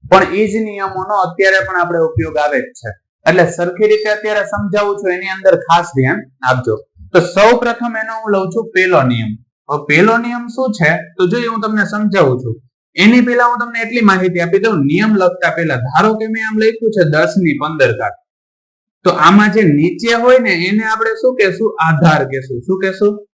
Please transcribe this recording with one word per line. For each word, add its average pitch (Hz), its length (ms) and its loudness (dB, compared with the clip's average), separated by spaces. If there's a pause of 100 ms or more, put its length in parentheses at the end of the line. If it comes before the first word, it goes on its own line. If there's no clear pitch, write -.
પણ 180 260 2
એ 214 120 0
જ 196 100 -4
નિયમોનો 196 580 -6
અત્યારે 190 500 0
પણ 185 120 -6
આપણે 170 220 -2
ઉપયોગ 160 380 -2
આવે 147 220 0
જ 123 60 -4
છે. - 260 -14 (400)
એટલે 170 200 4
સરખી 175 360 -2
રીતે 214 240 2
અત્યારે 208 340 -2
સમજાવું 202 520 -2
છું, 196 160 -4
એની 185 160 -6
અંદર 190 280 2
ખાસ 170 300 0
ધ્યાન 131 440 -2 (180)
આપજો. 120 280 0 (360)
તો 175 80 4
સૌ 214 380 4
પ્રથમ 233 380 -4
એનો 220 160 -8
હું 220 200 -4
લઉં 190 180 -2
છું 220 240 -6
પહેલો 185 280 2
નિયમ. 113 420 -2 (260)
હવે 147 180 -4
પહેલો 196 300 4
નિયમ 240 300 -6
શું 262 240 -4
છે, 165 240 0 (220)
તો 185 80 2
જોઈએ 233 200 -2
હું 226 140 -6
તમને 214 240 -2
સમજાવું 185 560 0
છું. 113 200 -10 (360)
એની 220 240 6
પહેલા 240 240 2
હું 240 140 0
તમને 233 220 -6
એટલી 226 200 -4
માહિતી 185 400 2
આપી 170 180 0
દઉં, 196 220 2
નિયમ 185 340 2
લખતા 180 360 0
પહેલા 160 260 -2
ધારો 160 380 0
કે 220 120 -6
મેં 220 180 -6
આમ 220 140 -4
લખ્યું 220 320 0
છે 180 200 2
દસ 156 260 0
ની 160 260 0
પંદર 143 360 0
ઘાત, 107 140 -6 (920)
તો 185 60 4
આમાં 185 420 4
જે 214 100 2
નીચે 175 520 2
હોય 247 240 4
ને, 226 120 0
એને 190 340 0
આપણે 220 260 -2
શું 254 260 0
કહેશું? 196 440 0
આધાર 156 440 2
કહેશું. 131 360 -8
શું 185 200 -4
કહેશું? 202 560 -2